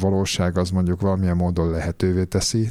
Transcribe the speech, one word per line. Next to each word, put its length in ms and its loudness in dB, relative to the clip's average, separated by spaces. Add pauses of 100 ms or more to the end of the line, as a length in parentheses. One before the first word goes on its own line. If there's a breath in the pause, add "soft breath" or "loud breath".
valóság, 580 0
az 120 0
mondjuk 300 0
valamilyen 360 0
módon 340 0
lehetővé 540 0
teszi, 460 -2